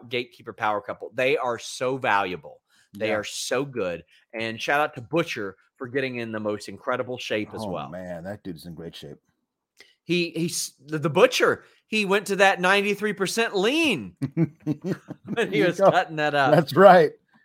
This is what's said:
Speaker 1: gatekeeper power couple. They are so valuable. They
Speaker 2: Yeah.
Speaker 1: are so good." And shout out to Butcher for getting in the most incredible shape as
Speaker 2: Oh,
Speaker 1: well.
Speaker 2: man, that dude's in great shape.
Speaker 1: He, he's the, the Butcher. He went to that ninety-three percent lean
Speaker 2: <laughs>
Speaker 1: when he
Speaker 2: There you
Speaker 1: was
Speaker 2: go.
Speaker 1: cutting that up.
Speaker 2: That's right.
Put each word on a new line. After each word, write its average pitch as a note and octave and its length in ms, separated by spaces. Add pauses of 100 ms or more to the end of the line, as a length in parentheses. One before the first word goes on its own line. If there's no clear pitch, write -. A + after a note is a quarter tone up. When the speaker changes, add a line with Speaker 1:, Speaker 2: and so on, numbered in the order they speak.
Speaker 1:
gatekeeper B2 440
power G#2+ 280
couple. - 340
They C3 220
are A#2+ 220
so C3 380
valuable. G2 640 (360)
They A2 120
Speaker 2:
Yeah. A2 60
Speaker 1:
are G#2+ 100
so - 400
good." F#2+ 400 (280)
And A2+ 280
shout D3 200
out D3+ 140
to C3 60
Butcher A#2 560 (200)
for C3 120
getting C3 280
in A#2 140
the A2 80
most G#2 300
incredible B2 500
shape G#2+ 360
as A2 100
Speaker 2:
Oh, G2+ 60
Speaker 1:
well. D#2 180
Speaker 2:
man, F2 360
that G2+ 200
dude's F2 220
in E2+ 80
great - 200
shape. C#2+ 220 (880)
Speaker 1:
He, E3+ 260
he's - 440 (120)
the, D#3 120
the D#3 120
Butcher. F#3+ 540 (240)
He G#3+ 160
went G3 240
to G3 80
that F#3+ 240
ninety-three G3+ 540
percent G3+ 420
lean G#3 580 (100)
Speaker 2:
<laughs> C#3 100
Speaker 1:
when E3 180 (120)
he D3+ 300 (400)
Speaker 2:
There A3+ 200
you G#3 100
Speaker 1:
was F3 140
Speaker 2:
go. G3 120
Speaker 1:
cutting E3 260
that D3+ 200
up. C#3 180
Speaker 2:
That's D#3 220
right. F3+ 340 (340)